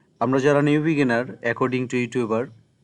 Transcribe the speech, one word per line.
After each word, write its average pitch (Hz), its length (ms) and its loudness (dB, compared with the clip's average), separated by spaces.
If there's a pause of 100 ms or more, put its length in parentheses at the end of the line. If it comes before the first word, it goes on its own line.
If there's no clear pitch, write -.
(200)
আমরা 131 200 2
যারা 143 220 4
নিউ 147 200 2
বিগিনার, 135 480 0
according 123 600 -4
to 127 60 -4
ইউটিউবার, 120 500 -2 (380)